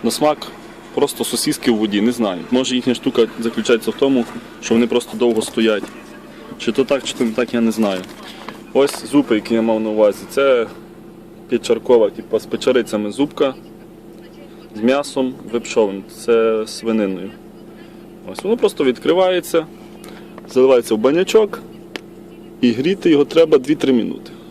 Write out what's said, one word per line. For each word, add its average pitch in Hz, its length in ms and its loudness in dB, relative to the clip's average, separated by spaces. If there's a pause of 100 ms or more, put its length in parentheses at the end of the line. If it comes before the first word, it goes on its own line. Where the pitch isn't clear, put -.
На 117 80 0
смак 151 360 0 (460)
просто 135 300 0
сосиски - 480 -2
в 110 60 2
воді, 104 240 0
не 117 100 2
знаю. 104 300 -2 (100)
Може 127 240 2
їхня 123 200 0
штука 120 320 2 (120)
заключається 113 520 -2
в - 40 -6
тому, 135 300 2 (360)
що - 120 0
вони 117 140 4
просто 117 300 -2
довго 113 240 2
стоять. 110 420 0 (720)
Чи - 140 -4
то 131 120 2
так, 131 200 0
чи - 100 -8
то 131 100 -2
не 113 80 0
так, 117 220 -2
я 120 80 2
не 113 100 2
знаю. 104 300 -2 (720)
Ось 139 320 2
зупи, 131 300 2
які 107 180 -2
я 113 80 2
мав 113 180 0
на 110 100 -4
увазі. 107 400 2
Це 127 380 2 (840)
печаркова, 113 600 2
типу, 107 300 -4
з 104 60 -14
печерицями 113 680 0
зупка. 139 440 -2 (1200)
З 107 60 -8
м'ясом 131 520 0 (180)
випшовим, 110 580 0
це 113 580 0
свининою. 101 640 -4 (1000)
Ось - 120 -12
воно 220 140 0
просто 202 260 0
відкривається, 170 840 0 (840)
заливається 127 460 4
в - 20 0
банячок 139 640 2 (1000)
і 120 100 4
гріти 170 380 0
його 147 160 4
треба 160 320 4
дві-три 135 360 2
минути. 98 380 -2 (200)